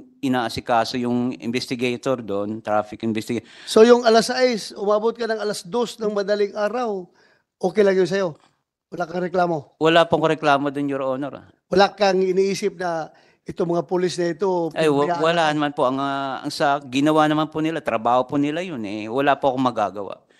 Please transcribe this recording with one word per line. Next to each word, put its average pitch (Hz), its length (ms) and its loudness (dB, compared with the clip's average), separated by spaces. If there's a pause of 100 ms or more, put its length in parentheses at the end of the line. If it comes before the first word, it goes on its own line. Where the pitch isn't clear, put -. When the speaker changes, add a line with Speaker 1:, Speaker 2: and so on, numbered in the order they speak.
(200)
Speaker 1:
inaasikaso 123 800 -2
yung 123 400 -2
investigator 120 840 -4
doon, 104 400 -6
traffic 107 460 -4
investigator. 113 400 -4 (180)
Speaker 2:
So 220 220 6
yung 240 160 8
alas 226 260 4
sais, 247 460 0
umabot 214 400 0
ka 233 160 -6
ng 220 80 -2
alas 208 240 -6
dos 208 340 -4
ng 220 160 -6
madaling 202 400 0
araw, 208 540 -4 (500)
okay 190 300 2
lang 196 100 4
yun 185 140 2
sa'yo? 185 240 -2 (540)
Wala 160 180 -8
kang 170 160 -6
reklamo? 175 560 -2
Speaker 1:
Wala 165 300 6
pong 160 180 2
reklamo 143 460 2
doon, 143 180 -4
Your 139 140 -4
Honor. 131 500 -8 (160)
Speaker 2:
Wala 190 240 4
kang 196 240 2
iniisip 190 640 0
na 165 320 -6 (300)
itong 170 340 -4
mga 170 80 -2
pulis 180 320 -2
na 170 160 -2
ito, 170 400 -2
Speaker 1:
Ay, 160 160 2
wa-, 143 160 2
Speaker 2:
pinabayaan 170 160 -2
Speaker 1:
wala 165 220 2
Speaker 2:
ako? 151 100 2
Speaker 1:
naman 147 180 -2
po. 151 120 -4
Ang, 131 160 2
ah, 139 420 -4
ang 147 80 -10
sa 147 320 0
ginawa 151 480 2
naman 156 160 0
po 156 160 -6
nila, 160 160 -2
trabaho 120 480 0
po 143 160 -2
nila 147 180 -2
yun 170 220 -8
eh. 107 240 -8
Wala 139 320 2
po 139 160 0
akong 131 100 -2
magagawa. 104 540 -4 (220)